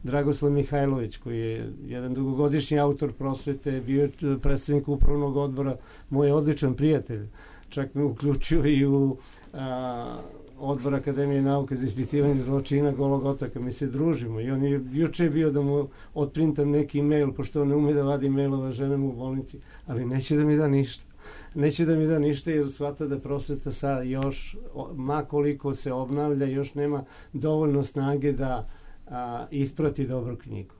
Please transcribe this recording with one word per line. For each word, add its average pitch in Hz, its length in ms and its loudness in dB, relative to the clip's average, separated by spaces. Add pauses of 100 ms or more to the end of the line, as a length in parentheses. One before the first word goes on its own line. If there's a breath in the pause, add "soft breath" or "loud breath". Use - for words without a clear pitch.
Dragoslav 143 480 2
Mihajlović, 139 640 0
koji 117 220 -8
je 113 340 -6 (120)
jedan 123 280 -6
dugogodišnji 139 680 2
autor 143 340 2
prosvete, 135 680 -4
bio 135 220 2
je 143 380 -2
predsednik 170 460 2
upravnog 143 500 4
odbora, 139 380 -2 (340 loud breath)
moj 143 220 4
odličan 147 420 2
prijatelj. 123 540 0 (420 loud breath)
Čak 135 260 -6
me 143 80 2
uključio 143 600 2
i 139 200 6
u, 139 320 4 (360 loud breath)
a, 127 680 -6 (400)
odbor 139 340 -2
Akademije 139 460 0
nauke 139 340 2
za 127 100 -2
ispitivanje 135 560 2
zločina 139 500 0
Golog 139 340 0
otoka. 135 340 -4
Mi 123 120 -4
se 135 160 -4
družimo 120 540 -2
i 123 100 -4
on 135 120 0
je 139 180 0 (100)
juče 160 380 2
bio 151 220 2
da 143 100 2
mu 139 260 2 (260 loud breath)
odprintam 147 560 2
neki 143 320 2
mail, 147 320 4
pošto - 280 -2
on 143 60 2
ne 139 80 4
ume 147 180 4
da 143 100 2
vadi 139 260 0
mailova, 135 420 0
žena 139 260 -2
mu 139 120 0
u 123 40 -6
bolnici, 131 460 -6 (280 loud breath)
ali 123 180 -4
neće 131 320 0
da 151 60 4
mi 151 140 4
da 151 100 4
ništa. 139 360 2 (520 loud breath)
Neće 147 300 2
da 165 100 4
mi 156 120 2
da 160 120 2
ništa 147 320 0
jer 147 200 2
shvata 143 360 -6
da 139 120 -4
prosveta 139 520 -6
sad 135 340 -2
još, 135 520 -4 (160)
o, 135 220 -10
ma 143 300 -2
koliko 143 500 -2
se 131 180 -6
obnavlja, 139 540 0
još 139 260 -4
nema 143 300 -2 (300 loud breath)
dovoljno 151 500 2
snage 139 480 0
da, 127 360 -2 (400 soft breath)
a, 120 440 -8
isprati 139 560 0
dobru 123 280 -4
knjigu. 104 440 -12